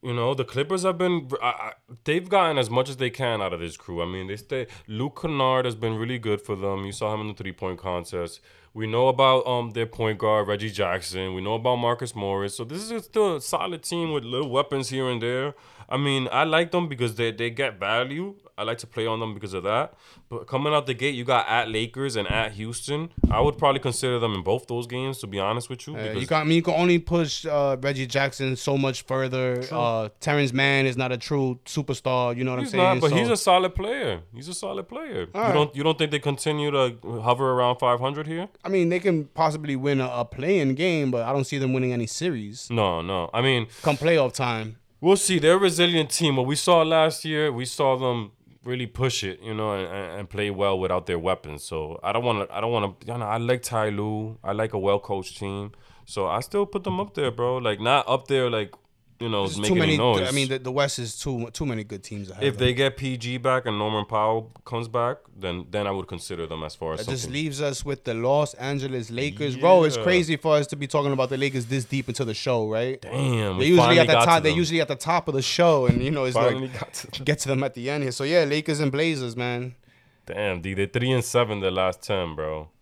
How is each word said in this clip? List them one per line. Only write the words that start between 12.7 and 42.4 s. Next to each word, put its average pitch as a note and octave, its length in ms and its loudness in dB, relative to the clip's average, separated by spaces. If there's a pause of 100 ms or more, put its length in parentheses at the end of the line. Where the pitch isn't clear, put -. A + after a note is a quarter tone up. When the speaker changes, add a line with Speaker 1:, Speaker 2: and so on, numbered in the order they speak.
Speaker 1:
is A3+ 140 -6
still G3+ 340 0
a C3+ 40 -6
solid E3+ 420 -2
team E3+ 300 -2
with C#3 100 -2
little B2+ 260 -2
weapons C3+ 400 0
here C3 200 -2
and A#2+ 120 -2
there. B2+ 320 -2 (360)
I - 80 -2
mean, C3+ 340 0
I C3+ 120 4
like E3 280 2
them F3 160 0
because A#2+ 280 -2
they, A2+ 160 0
they A#2 180 -4
get A2+ 300 -4
value. C3 560 -2 (200)
I G#2 80 -8
like A2+ 160 -4
to A#2 80 -14
play A2+ 200 -4
on A2+ 140 -2
them A2 120 -6
because G2 200 -10
of F2+ 100 -6
that. A2+ 300 0 (360)
But - 160 -10
coming C#3+ 280 -2
out D3 120 2
the C3 80 -4
gate, C3 220 -2
you A#2+ 80 -6
got A#2+ 240 2
at A2+ 220 2
Lakers A#2 480 -4
and G2+ 100 -2
at G#2+ 240 0
Houston. A#2 580 -6 (220)
I G#2 100 4
would C#3+ 160 2
probably C#3 220 4
consider B2 400 0
them A2+ 160 0
in F#2 80 -4
both A#2 240 -2
those A#2+ 180 -6
games, B2+ 340 -6
to G#2+ 80 -10
be G2 120 -6
honest A2 300 -2
with B2 180 -12
you. D3+ 80 -10
Speaker 2:
Uh, G#2+ 80 -6
you G#2+ 120 -4
Speaker 1:
because C3 120 -4
Speaker 2:
got, D#3 140 2
I - 20 -2
mean, D#3+ 140 4
you E3+ 40 4
can E3+ 140 0
only F3 240 4
push, E3 460 -2
uh, C#3+ 360 2
Reggie C3+ 240 -2
Jackson C3+ 520 -2
so C#3 200 0
much C3+ 260 0
further. B2+ 600 -2
Speaker 1:
True. B2+ 140 -6
Speaker 2:
Uh, A2+ 320 0 (100)
Terrence D3 340 0
Mann C#3 320 4
is B2+ 120 0
not C3 140 -2
a B2 60 -2
true C3 480 -2
superstar. B2+ 720 -2
You B2 80 -2
know C3 80 0
what B2+ 80 -2
Speaker 1:
He's - 140 -4
Speaker 2:
I'm F#3+ 60 2
saying? F3+ 40 6 (120)
Speaker 1:
not, B2 60 0
but D#3+ 100 6
Speaker 2:
So D3 40 4
Speaker 1:
he's A3+ 140 4
a A3+ 80 4
solid F#3 360 4
player. F#3+ 480 -2 (140)
He's C#3 140 -14
a F3+ 40 -12
solid G3 360 -8
player. A#3+ 440 -8
Speaker 2:
All G3+ 80 -4
Speaker 1:
You A3+ 60 2
Speaker 2:
right. G3 60 4
Speaker 1:
don't, D3+ 220 2
you C3+ 80 -6
don't D#3 140 2
think D3+ 140 0
they D3 80 0
continue D3 500 -2
to C3 280 2 (240)
hover B2 300 2
around B2 280 2
five B2 220 4
hundred C#3+ 260 -4
here? E3+ 220 -6 (140)
Speaker 2:
I F3 60 -8
mean, F#3 200 4
they F3 100 0
can E3+ 260 2
possibly D3+ 520 0
win C3+ 240 2
a, B2+ 60 0
a A#2+ 180 -2
play-in C#3 500 0
game, D#3 360 0
but A#2 120 0
I A#2+ 80 -2
don't C3+ 140 0
see C#3+ 120 -6
them C3 160 0
winning B2+ 200 0
any A#2 140 -2
series. A#2+ 600 -6